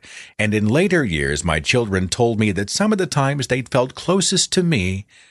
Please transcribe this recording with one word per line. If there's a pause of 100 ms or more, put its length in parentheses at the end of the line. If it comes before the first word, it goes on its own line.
(400)
And
in
later
years,
my
children
told
me
that
some
of
the
times
they'd
felt
closest
to
me (260)